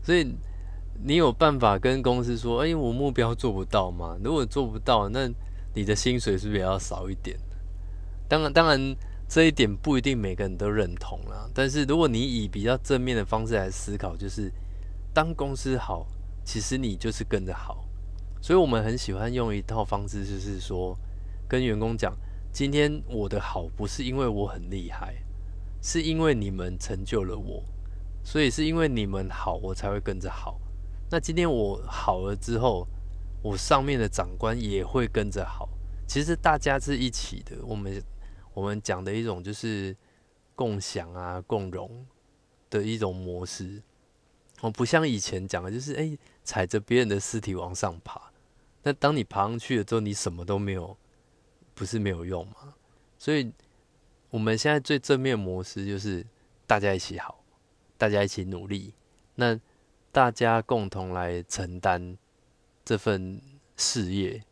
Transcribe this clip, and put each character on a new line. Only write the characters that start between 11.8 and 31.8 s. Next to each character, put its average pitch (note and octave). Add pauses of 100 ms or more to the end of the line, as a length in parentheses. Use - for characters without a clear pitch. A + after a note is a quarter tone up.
如 C#3+
果 E3
你 A2+
以 A#2+
比 G2+
较 B2
正 C3
面 B2+
的 G#2
方 A2
式 A#2
来 F#2+
思 G2+
考， F#2
就 G2
是 F#2+ (600)
当 D#3+
公 C#3
司 C3
好， E2+ (380)
其 -
实 C3
你 A#2
就 A2+
是 A#2
跟 F#2+
着 F#2
好。 - (540)
所 E3+
以 F#3+
我 E3+
们 A2+
很 A2+
喜 -
欢 A2
用 A#2
一 G2
套 A2
方 G2+
式， G2
就 G2
是 F#2+
说 F#2 (500)
跟 B2+
员 G#2+
工 A2+
讲 G#2+ (400)
：“今 C#3
天 D3
我 G#2+
的 G2
好 E2+
不 G#2
是 -
因 B2+
为 C3+
我 G#2
很 F2+
厉 F#2
害， F2+ (680)
是 E3
因 D#3+
为 D#3
你 G2+
们 F2+
成 F#2+
就 G#2+
了 F#2
我， - (640)
所 -
以 C3
是 D#3
因 D#3+
为 D#3+
你 A2+
们 F#2+
好， -
我 F#2+
才 G2+
会 G2+
跟 F#2+
着 F#2
好。 - (480)
那 E3
今 D#3+
天 F3
我 G#2